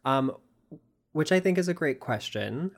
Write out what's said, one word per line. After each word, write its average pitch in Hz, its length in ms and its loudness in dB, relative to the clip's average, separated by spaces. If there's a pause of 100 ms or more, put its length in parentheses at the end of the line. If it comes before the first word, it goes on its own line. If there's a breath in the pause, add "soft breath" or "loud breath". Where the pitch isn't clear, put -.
Um, 135 280 2 (800)
which 156 200 0
I 185 80 6
think 185 160 2
is 180 120 2
a 175 60 0
great 143 260 -2
question. 110 760 -4